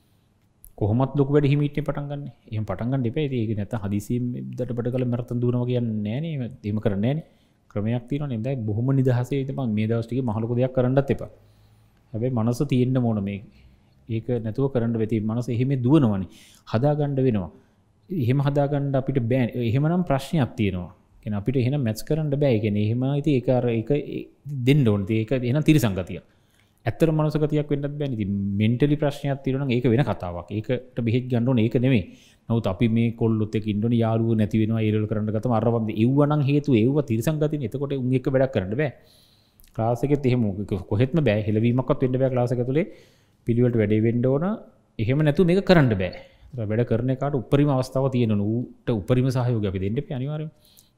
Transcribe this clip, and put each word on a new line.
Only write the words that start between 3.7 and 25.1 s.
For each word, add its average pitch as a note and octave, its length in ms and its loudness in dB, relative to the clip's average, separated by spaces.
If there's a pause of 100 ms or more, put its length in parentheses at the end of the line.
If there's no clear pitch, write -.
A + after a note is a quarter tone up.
හදිසියෙන් G2+ 440 -2 (260)
දඩබඩ B2 400 -6
කරලා B2+ 200 -2
මැරතන් A#2+ 300 -4
දුවනවා B2 260 0
කියන්නේ A#2+ 380 -2
නෑනේ. C3+ 280 -4
එහෙම, C#3 120 -6 (160)
එහෙම G#2+ 200 -4
කරන්නේ G2+ 240 0
නෑනේ. D3 220 0 (400)
ක්‍රමයක් A#2 400 -4
තියෙනවනේ. C#3+ 340 -6
දැන් B2+ 260 -4
බොහොම A2 240 -2
නිදහසේ C3 500 2
ඉඳපන්. C3+ 300 -4
මේ G#2+ 180 0
දවස් A2+ 200 -2
ටිකේ B2+ 180 -4
මහ A2 140 -2
ලොකු A2+ 160 -2
දෙයක් B2+ 180 2
කරන්නත් C3 380 2
එපා. - 180 -4 (840)
හැබැයි A#2+ 200 -2
මනස A#2 300 0
තියෙන්න C3 340 2
ඕන A#2 240 0
මේක. G2 220 -6 (680)
ඒක A2 180 -6 (120)
නැතුව A2+ 300 -2
කරන්න A#2 240 0
බැහැ. A2 140 0
ඉතින් G#2+ 180 0
මනස A#2 240 -4
එහෙම B2+ 280 0
දුවනවනේ. A#2 500 2 (400)
හදාගන්න C#3+ 500 0
වෙනවා. G#2+ 340 0 (580)
එහෙම C#3 320 0
හදාගන්න C#3 540 0
අපිට C3 260 -2
බෑ. B2 240 2 (160)
එහෙමනම් D3+ 420 2
ප්‍රශ්නයක් C#3 520 0
තියෙනවා. F2+ 360 -2 (260)
කියන්නේ G#2+ 220 -6
අපිට A#2 180 -2
එහෙනම් C3+ 260 0
මැත්ස් A2 200 -2
කරන්න D#3 280 -2
බෑ. C#3 220 2
ඒ G#2+ 60 4
කියන්නේ G#2 260 0
එහෙම A#2 160 0 (120)
ඉතින් C#3+ 220 0
ඒක A#2+ 140 -2
අර B2 180 2
ඒක A2+ 220 0 (720)
දෙන්න C3 280 6
ඕනේ. G#2 180 2
ඉතින් A2 120 0